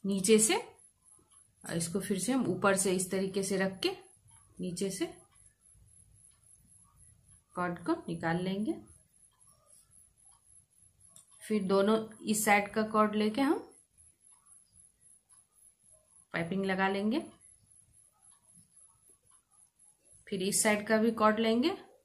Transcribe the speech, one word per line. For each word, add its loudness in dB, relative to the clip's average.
नीचे 4
से 4
और -12
इसको -4
फिर -2
से -2
हम 2
ऊपर 2
से 0
इस -2
तरीके -2
से -2
रख -2
के -2
नीचे -4
से -4
कॉर्ड -4
को 0
निकाल -4
लेंगे। -4
फिर -2
दोनों 4
इस -2
साइड 4
का 0
कॉर्ड 2
लेके 0
हम 2
पाइपिंग -4
लगा 0
लेंगे, -2
फिर -4
इस 0
साइड 2
का 4
भी 4
कॉर्ड 2
लेंगे 2